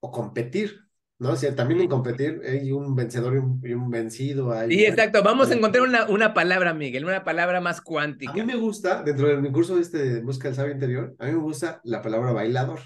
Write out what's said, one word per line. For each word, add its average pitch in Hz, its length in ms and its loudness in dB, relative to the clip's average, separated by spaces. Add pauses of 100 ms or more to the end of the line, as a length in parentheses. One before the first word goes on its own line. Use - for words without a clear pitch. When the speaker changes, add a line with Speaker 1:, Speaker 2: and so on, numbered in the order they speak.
Speaker 1:
O 123 100 -10
competir, 120 680 -4 (380)
¿no? 123 140 -2
O 165 40 2
sea, 135 200 -2
también 151 260 2
en 175 80 4
competir 131 580 -2
hay 135 240 -2
un 139 240 -2
vencedor 120 380 -2
y 135 40 2
un, 131 260 0
y 120 100 -4
un 123 160 -4
vencido, 123 640 -4
hay 113 200 -2
Speaker 2:
Sí, 202 140 6
exacto. 208 380 4
Vamos 247 260 4
a - 40 4
Speaker 1:
hay 240 40 2
Speaker 2:
encontrar 226 260 4
una, 247 240 2
una 214 280 2
palabra, 180 400 2
Miguel, 139 300 -4
una 185 180 -2
palabra 175 360 0
más 170 220 -4
cuántica. 147 500 -4
Speaker 1:
A - 40 -6
mí 208 80 -2
me 247 120 -2
gusta, 208 460 -2
dentro 147 260 2
de 147 100 4
mi 139 140 0
curso 175 280 2
este 170 180 -2
de 123 240 0
Busca 131 280 -6
el 123 60 -4
Sabio 143 180 -2
Interior, 131 440 -4
a 117 80 -8
mí 139 60 -2
me 165 80 2
gusta 156 440 -6
la 113 200 -4
palabra 113 280 0
bailador 123 540 0